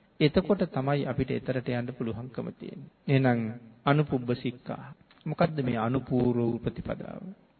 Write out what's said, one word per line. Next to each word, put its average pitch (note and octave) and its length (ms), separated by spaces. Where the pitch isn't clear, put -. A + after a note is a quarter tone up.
එතකොට F#3 480
තමයි C#3 380
අපිට C3 260
එතරට B2+ 380
යන්න A#2+ 200
පුළුවන්කම A#2 600
තියෙන්නේ. - 420
එහෙනම් C3 340
අනුපුබ්බ C#3 520
සික්ඛා. B2+ 600
මොකද්ද D#3+ 340
මේ A#2+ 180
අනුපූර්ව B2 600
වූ A#2 220
ප්‍රතිපදාව? - 640